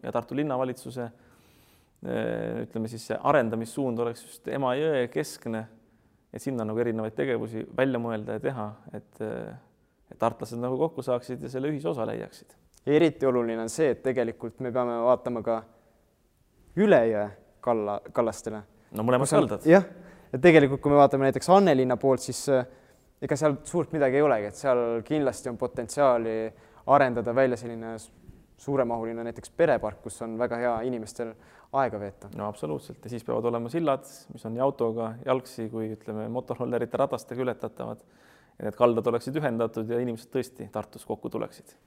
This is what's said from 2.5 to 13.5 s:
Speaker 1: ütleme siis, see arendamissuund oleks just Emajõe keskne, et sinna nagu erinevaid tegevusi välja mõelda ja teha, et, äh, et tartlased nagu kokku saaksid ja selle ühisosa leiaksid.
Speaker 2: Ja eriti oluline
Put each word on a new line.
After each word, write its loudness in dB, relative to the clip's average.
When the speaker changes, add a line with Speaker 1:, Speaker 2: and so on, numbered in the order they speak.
Speaker 1:
ütleme -6
siis, -14
see -4
arendamissuund 0
oleks -6
just -12
Emajõe 0
keskne, -6
et -14
sinna -4
nagu -2
erinevaid -2
tegevusi -4
välja 0
mõelda -6
ja -8
teha, -4
et, -14
äh, -8
et -12
tartlased -4
nagu -4
kokku -2
saaksid -4
ja -10
selle -4
ühisosa -4
leiaksid. -12
Speaker 2:
Ja 4
eriti 4
oluline 0